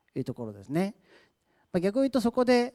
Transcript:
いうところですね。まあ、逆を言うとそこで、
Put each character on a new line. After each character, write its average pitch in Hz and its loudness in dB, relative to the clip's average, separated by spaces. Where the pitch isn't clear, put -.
い 143 -4
う 127 -6
と 127 -6
こ 120 -10
ろ 107 -10
で 101 -16
す 95 -16
ね。 185 -2
ま 185 -2
あ、 - 0
逆 196 0
を 269 4
言 269 2
う - -6
と 262 0
そ 233 2
こ 247 0
で、 240 4